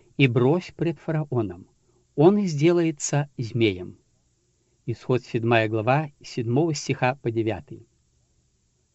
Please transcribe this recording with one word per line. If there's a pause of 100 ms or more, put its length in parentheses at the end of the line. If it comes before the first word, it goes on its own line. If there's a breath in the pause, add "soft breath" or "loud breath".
(180 soft breath)
и
брось
пред
фараоном, (480)
он
сделается
змеем"". (880)
Исход
седьмая
глава, (120)
седьмого
стиха
по
девятый. (1080)